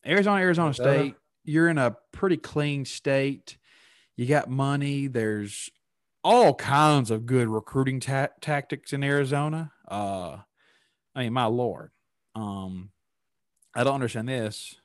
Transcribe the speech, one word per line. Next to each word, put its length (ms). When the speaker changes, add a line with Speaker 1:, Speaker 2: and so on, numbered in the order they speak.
Speaker 1:
Arizona, 360
Arizona 260
Speaker 2:
Arizona. 320
Speaker 1:
State, 160
you're 240
in 80
a 180
pretty 260
clean 460
state. 760
You 80
got 240
money. 580
There's 640
all 300
kinds 580
of 140
good 220
recruiting 540
ta-, 280
tactics 500
in 140
Arizona. 680
Uh, 500
I 80
mean, 100
my 120
Lord. 460
Um, 540
I 120
don't 100
understand 320
this. 580